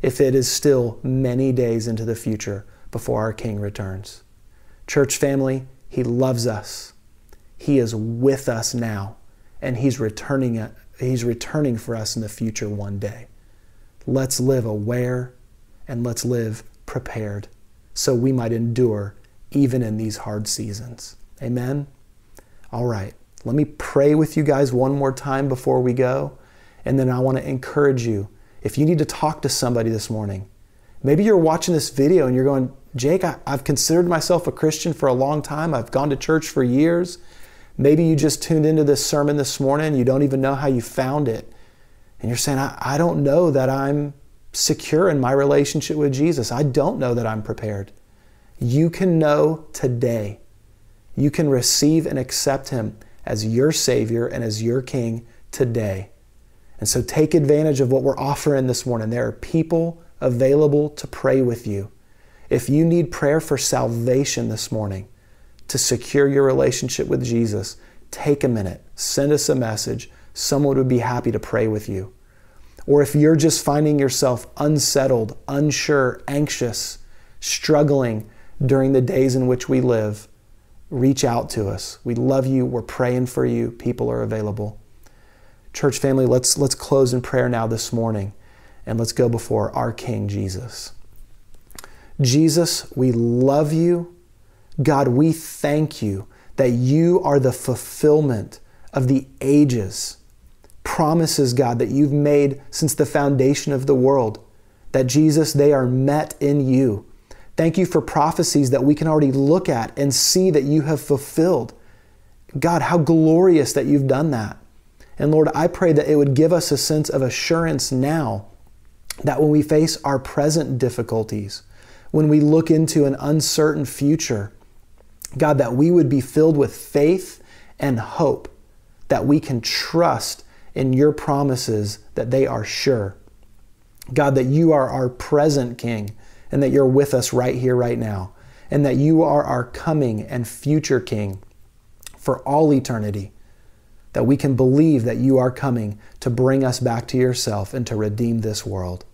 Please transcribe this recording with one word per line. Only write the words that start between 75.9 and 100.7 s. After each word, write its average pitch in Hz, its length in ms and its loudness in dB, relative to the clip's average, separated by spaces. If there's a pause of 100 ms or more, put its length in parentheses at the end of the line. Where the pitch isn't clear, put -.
anxious, 139 720 -4 (420)
struggling 139 880 0 (360)
during 135 260 2
the 131 100 4
days 131 340 0
in 127 100 0
which 123 240 -2
we 131 120 2
live, 110 460 -2 (640)
reach 131 340 0
out 120 280 -2
to 104 180 -4
us. - 340 -10
We 120 120 -4
love 131 320 0
you. 131 180 2
We're 123 160 -4
praying 123 460 -2
for 127 180 -2
you. 117 260 -2
People 120 400 -4
are 120 120 -4
available. 107 580 -6 (920)
Church - 260 0
family, 135 260 2
let's, 127 320 2
let's 139 180 0
close 135 380 2
in 123 80 0
prayer 123 260 0
now 117 180 -2
this 113 280 -6
morning, 107 400 -4 (520)
and 113 140 -4
let's 113 140 -2
go 123 160 2
before 113 440 -2
our 120 200 -2
King 107 340 -6
Jesus. 101 640 -8 (1300)
Jesus, 151 720 2
we 127 200 0
love 127 580 2
you. 170 420 0 (720)
God, 139 240 2
we 143 240 4
thank 151 720 -4
you 98 260 -4 (300)
that 127 140 2
you 156 520 4
are 143 160 2
the 127 140 2
fulfillment 139 1040 0 (340)
of 131 140 0
the 135 200 2 (120)
ages, 131 800 2 (640)